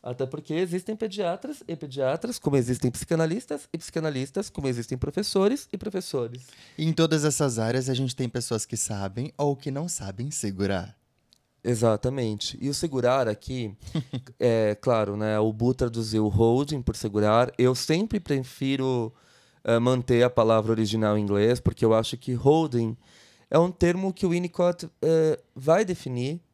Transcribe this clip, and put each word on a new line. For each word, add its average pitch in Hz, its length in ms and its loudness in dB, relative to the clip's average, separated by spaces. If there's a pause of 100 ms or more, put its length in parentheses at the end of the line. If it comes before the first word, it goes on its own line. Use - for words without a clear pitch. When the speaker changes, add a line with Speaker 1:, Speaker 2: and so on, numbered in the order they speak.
Speaker 1:
Até 127 220 -6
porque 151 260 -10
existem 180 420 -4
pediatras 208 720 -6
e 170 80 -8
pediatras, 139 640 -4
como 139 180 0
existem 123 360 0
psicanalistas 160 800 -2
e 165 60 -8
psicanalistas, 151 720 -4
como 139 160 -6
existem 120 300 -4
professores 196 760 -2
e 202 60 -8
professores. 127 640 -6 (340)
Speaker 2:
E 156 80 -2
em 160 80 2
todas 156 320 4
essas 139 320 2
áreas 123 320 0
a 131 60 0
gente 127 200 -2
tem 123 140 -2
pessoas 117 380 -4
que 117 100 -6
sabem 101 580 -6
ou 143 200 -2
que 139 160 -8
não 151 180 -6
sabem 104 400 -8
segurar. 98 680 -2 (680)
Speaker 1:
Exatamente. 113 1000 0
E 135 80 -2
o 143 60 -4
segurar 131 520 0
aqui, 110 480 -6 (300)
Speaker 2:
<laughs> - 340 -12
Speaker 1:
é 110 400 2
claro, 107 380 0
né, 107 220 0
o 110 120 2
Bu 117 220 2
traduziu 113 540 0
holding 120 560 2
por 110 120 -2
segurar. 107 640 2
Eu 123 160 4
sempre 185 460 0
prefiro, 131 920 -2 (520)
eh, 117 160 4
manter 123 440 4
a 123 60 4
palavra 110 420 4
original 107 460 2
em 107 60 2
inglês, 104 360 2
porque - 240 -2
eu 110 120 6
acho 110 220 0
que 127 160 -6
holding 123 600 2 (540)
é 139 80 2
um 175 140 4
termo 180 420 0
que - 120 -6
o 180 40 2
Winnicott, 175 580 0 (140)
eh, 160 380 2 (160)
vai 156 280 4
definir 139 560 -4 (140)